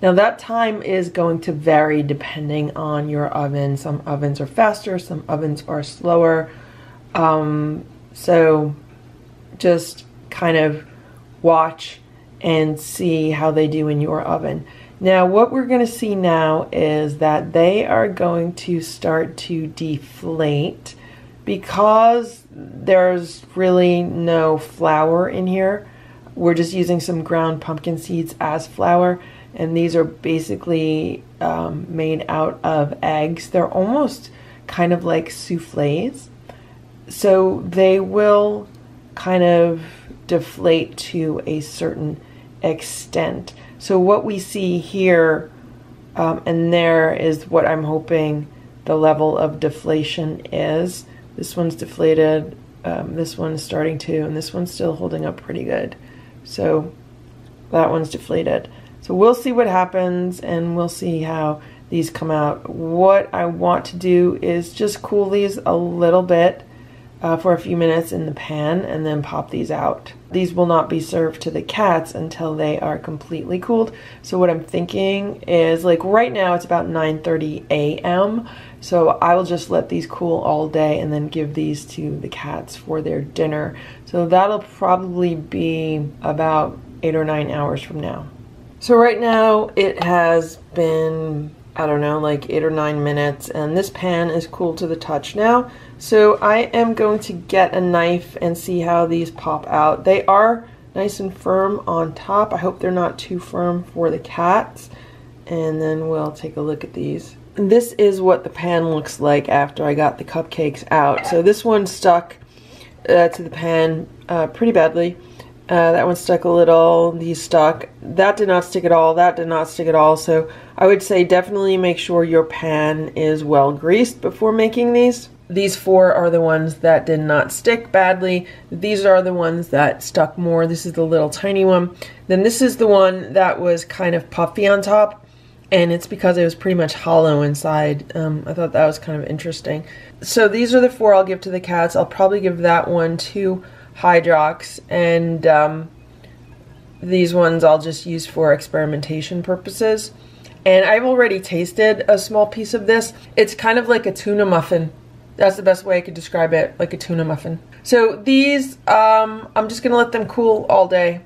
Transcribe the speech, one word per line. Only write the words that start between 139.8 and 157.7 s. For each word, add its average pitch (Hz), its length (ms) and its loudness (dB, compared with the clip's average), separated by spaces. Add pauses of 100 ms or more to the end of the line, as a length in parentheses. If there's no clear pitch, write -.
So - 260 2
these 226 260 2
are 254 80 8
the 247 80 6
four 220 260 4
I'll 190 100 6
give 185 160 -6
to 190 100 -10
the 185 80 -4
cats. 175 380 0
I'll 180 100 2
probably 196 320 2
give 180 200 -2
that 170 280 4
one 170 300 0
to 185 480 -4 (320)
Hydrox, 165 800 2 (100)
and, 170 600 0
um, 156 420 4 (1120)
these 175 320 2
ones 165 300 4
I'll 156 160 6
just 156 260 -10
use 165 180 -6
for 160 280 2
experimentation 151 920 -4
purposes. 202 680 -2 (520)
And 190 200 8
I've 214 200 4
already 240 360 2
tasted 190 640 0
a 208 120 6
small 208 280 2
piece 214 260 -8
of 214 140 -4
this. 226 260 2 (240)
It's 208 200 2
kind 226 240 2
of 226 80 -6
like 233 180 2
a 190 60 -2
tuna 208 340 0
muffin. 165 460 0 (440)
That's 196 200 4
the 202 60 -10
best 185 220 2
way 190 120 0
I 175 60 0
could 180 100 -14
describe 165 400 -2
it, 160 260 0
like 170 140 -4
a 175 60 -10
tuna 165 260 -4
muffin. 160 360 -6 (220)